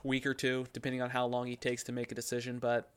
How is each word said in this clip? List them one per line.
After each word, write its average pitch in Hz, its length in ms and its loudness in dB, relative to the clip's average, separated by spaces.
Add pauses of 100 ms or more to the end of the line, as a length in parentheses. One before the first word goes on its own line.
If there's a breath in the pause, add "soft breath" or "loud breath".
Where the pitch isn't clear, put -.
week 131 220 2
or 135 80 2
two, 127 380 2
depending 127 300 -2
on 123 80 0
how 127 160 2
long 123 220 0
he 123 100 -4
takes 127 280 0
to 123 60 -6
make 120 200 -4
a 113 40 -6
decision. 120 440 -4
But 120 380 2